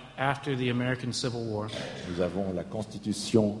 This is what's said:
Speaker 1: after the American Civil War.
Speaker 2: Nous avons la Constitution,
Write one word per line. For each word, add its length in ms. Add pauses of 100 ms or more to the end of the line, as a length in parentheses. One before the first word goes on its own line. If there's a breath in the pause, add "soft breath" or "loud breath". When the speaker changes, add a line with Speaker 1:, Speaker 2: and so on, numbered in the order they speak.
(160)
Speaker 1:
after 400
the 140
American 420
Civil 380
War. 180 (400)
Speaker 2:
Nous 140
avons 320
la 80
Constitution, 1000